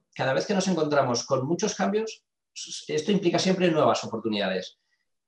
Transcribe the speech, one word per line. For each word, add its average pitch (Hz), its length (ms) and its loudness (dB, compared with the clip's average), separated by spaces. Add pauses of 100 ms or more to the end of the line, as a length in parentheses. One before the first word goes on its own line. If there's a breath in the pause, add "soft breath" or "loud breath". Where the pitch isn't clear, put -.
(140)
cada 135 200 0
vez 135 120 0
que 208 80 -2
nos 185 140 0
encontramos 147 580 2
con 131 220 0
muchos 175 280 -2
cambios, 208 500 -2 (640)
esto 151 240 -2
implica 165 260 2
siempre 180 320 2
nuevas 127 320 2
oportunidades. 101 760 -4 (480)